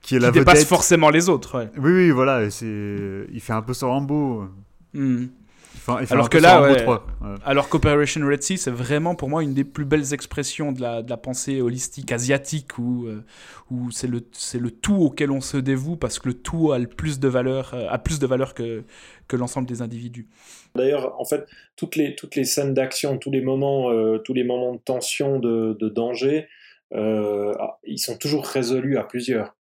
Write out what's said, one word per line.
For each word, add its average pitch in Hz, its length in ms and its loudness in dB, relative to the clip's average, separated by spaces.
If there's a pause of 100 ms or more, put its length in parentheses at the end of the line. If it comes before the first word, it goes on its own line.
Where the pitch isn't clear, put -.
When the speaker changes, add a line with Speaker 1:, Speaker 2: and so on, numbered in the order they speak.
Speaker 1:
qui - 140 0
est - 20 6
Speaker 2:
Qui 120 60 4
Speaker 1:
la 123 80 6
Speaker 2:
dépasse 156 220 8
Speaker 1:
vedette. 151 140 8
Speaker 2:
forcément 165 420 6
les 170 180 4
autres, 139 300 0
ouais. 110 200 -6
Speaker 1:
Oui, 147 140 4
oui, 180 180 6
voilà, 131 320 4
et 104 80 0
c'est, 101 840 -8
il 113 80 -10
fait - 120 -8
un 110 100 -2
peu 120 120 -6
son 127 140 -4
Rambo. 139 560 -2 (480)
Speaker 2:
Hmm. 127 340 0 (480)
Speaker 1:
Il - 60 -18
fait, - 200 -4
il 127 60 -4
fait 127 80 -2
Speaker 2:
Alors 135 120 4
Speaker 1:
un - 20 -2
Speaker 2:
que 165 100 6
Speaker 1:
peu 156 40 8
Speaker 2:
là, 170 120 10
Speaker 1:
son 160 80 10
Rambo 139 120 8
Speaker 2:
ouais, 120 80 4
Speaker 1:
trois, 120 240 0 (140)
ouais. 101 140 -8 (100)
Speaker 2:
alors 139 240 2
qu'Operation 147 580 2
Red 139 160 0
Sea, 190 160 -2
c'est 135 140 -4
vraiment, 147 420 -2
pour 143 140 -6
moi, 156 160 0
une 139 100 -2
des 135 80 0
plus 143 220 -6
belles 143 300 0
expressions 143 580 -6
de 127 80 -6
la, 117 220 -4
de 120 80 -10
la 120 60 -4
pensée 131 440 -6
holistique 123 500 -4
asiatique, 139 680 -4
où, 123 280 -4
euh, 107 160 -12 (480)
où 123 220 -6
c'est - 160 -6
le, 120 140 -4 (100)
c'est - 260 -8
le 120 140 -4
tout - 240 -2
auquel 147 340 2
on 135 100 -2
se - 180 -6
dévoue, 135 380 -2
parce 120 220 -6
que - 120 -6
le 123 40 -4
tout 160 380 -2
a 127 60 0
le 120 100 -2
plus 147 320 -6
de 135 80 2
valeur, 127 460 -2
euh, 117 140 -6
a 127 100 -2
plus 156 200 -4
de - 80 0
valeur 131 280 -2
que, 113 280 -8 (460)
que 131 80 -4
l'ensemble 123 320 -4
des 120 140 -8
individus. 117 460 -12 (460)
Speaker 3:
D'ailleurs, 135 460 0
en 123 40 -6
fait, - 220 -2 (300)
toutes - 200 -8
les, 143 200 0
toutes - 200 -10
les 135 80 0
scènes 139 300 -2
d'action, 135 440 -2
tous - 120 -8
les 131 120 0
moments, 135 480 0
euh, 110 280 2
tous 127 160 -6
les 127 100 0
moments 123 300 -2
de 117 60 -12
tension, 135 580 -2
de, 113 400 0
de 110 100 -2
danger, 120 600 -2 (460)
euh, 104 680 -2
ah, - 240 -8
ils - 140 -10
sont 117 180 -6
toujours 147 300 -2
résolus 131 500 -2
à 110 80 -2
plusieurs. 120 580 -4